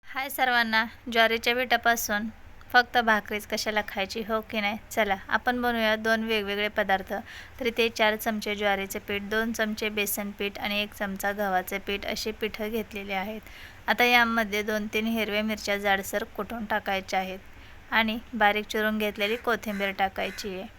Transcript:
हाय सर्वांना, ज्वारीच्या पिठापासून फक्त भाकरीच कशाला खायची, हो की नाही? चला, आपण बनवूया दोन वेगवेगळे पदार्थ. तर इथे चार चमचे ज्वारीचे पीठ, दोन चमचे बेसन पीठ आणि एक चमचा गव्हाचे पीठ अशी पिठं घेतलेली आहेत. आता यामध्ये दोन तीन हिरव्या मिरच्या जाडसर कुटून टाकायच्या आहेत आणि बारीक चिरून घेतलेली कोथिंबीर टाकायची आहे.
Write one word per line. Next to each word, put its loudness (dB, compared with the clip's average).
हाय -4
सर्वांना, 4
ज्वारीच्या 4
पिठापासून 2
फक्त 6
भाकरीच 2
कशाला 0
खायची, -4
हो 0
की -4
नाही? -2
चला, 2
आपण 0
बनवूया 2
दोन 2
वेगवेगळे 0
पदार्थ. 0
तर -4
इथे 2
चार 2
चमचे -4
ज्वारीचे 0
पीठ, -4
दोन 0
चमचे -2
बेसन -2
पीठ -6
आणि -2
एक -4
चमचा -2
गव्हाचे 0
पीठ -4
अशी -4
पिठं -6
घेतलेली -6
आहेत. -4
आता 4
यामध्ये 4
दोन -2
तीन 0
हिरव्या 0
मिरच्या -2
जाडसर 0
कुटून -6
टाकायच्या 0
आहेत -10
आणि 2
बारीक 4
चिरून 0
घेतलेली 0
कोथिंबीर 0
टाकायची -4
आहे. -8